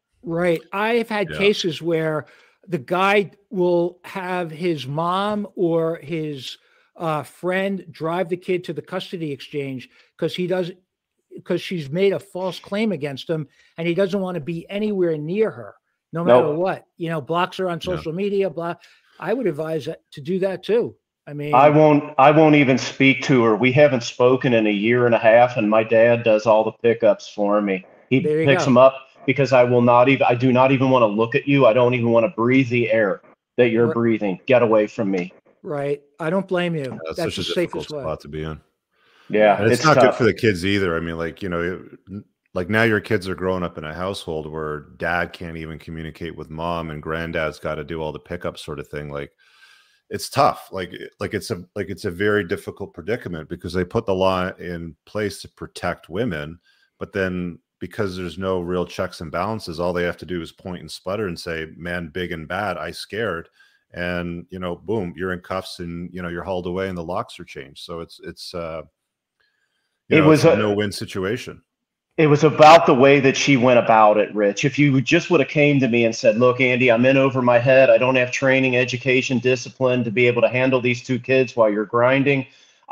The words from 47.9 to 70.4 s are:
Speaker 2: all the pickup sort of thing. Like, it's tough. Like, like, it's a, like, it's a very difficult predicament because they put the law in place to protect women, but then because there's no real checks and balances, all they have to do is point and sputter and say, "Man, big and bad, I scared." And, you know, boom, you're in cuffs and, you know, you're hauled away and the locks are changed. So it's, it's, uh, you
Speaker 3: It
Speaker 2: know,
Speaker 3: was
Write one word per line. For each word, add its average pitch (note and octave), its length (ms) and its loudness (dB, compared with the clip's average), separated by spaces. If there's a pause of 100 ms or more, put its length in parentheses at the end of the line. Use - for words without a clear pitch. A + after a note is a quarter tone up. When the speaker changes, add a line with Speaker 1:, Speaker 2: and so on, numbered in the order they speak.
Speaker 2:
all D#2 100 -6
the C#2 60 -14
pickup - 400 -12
sort C#2+ 220 -12
of - 80 -16
thing. D2 200 -12
Like, C#2+ 240 -12 (800)
it's - 180 -10
tough. - 440 0
Like, F#2 200 -8 (280)
like, G2 120 -6
it's G2 180 -8
a, F2 140 -8 (120)
like, F#2+ 120 -6
it's F#2+ 160 -10
a G2+ 60 -4
very G#2 340 0
difficult F#2 480 -8
predicament E2+ 560 -8
because F2 240 -10
they F2+ 120 -2
put A#2 200 -4
the F#2+ 100 -2
law F#2 340 2 (100)
in E2+ 380 -12 (100)
place G#2 360 -6
to - 60 -20
protect - 640 -10
women, E2+ 480 -6 (400)
but - 140 -12
then F2+ 480 -4 (180)
because F#2 380 -6
there's F2 200 -10
no F#2+ 240 -4
real F2 240 -4
checks F2+ 380 -8
and D#2 100 -12
balances, F2+ 480 -6
all F2 120 -2
they F2 120 -2
have E2+ 140 -6
to E2 80 -16
do E2+ 160 -8
is D#2 100 -14
point F2+ 280 -14
and E2 100 -18
sputter G2+ 380 -8
and E2+ 120 -10
say, D#2+ 360 -10
"Man, F2 320 -8
big F2 240 -8
and E2 160 -10
bad, F#2 280 -6
I D#2+ 140 -10
scared." G2 580 -8 (460)
And, F2 560 -8
you F#2 80 -14
know, F2 180 -8
boom, F#2+ 400 -6
you're F#2 160 -6
in E2+ 80 -8
cuffs - 380 -10
and, F2 360 -12
you F2+ 80 -12
know, F2 60 -10
you're E2+ 160 -10
hauled F2+ 220 -6
away F#2+ 220 -4
and F#2 80 -8
the E2+ 80 -10
locks F#2+ 340 -8
are F2 60 -18
changed. C#2+ 400 -18
So E2+ 160 -14
it's, - 200 -18
it's, - 340 -16
uh, E2 280 -10 (1300)
you D3 80 2
Speaker 3:
It D#3 60 6
Speaker 2:
know, D3+ 60 6
Speaker 3:
was D3+ 120 6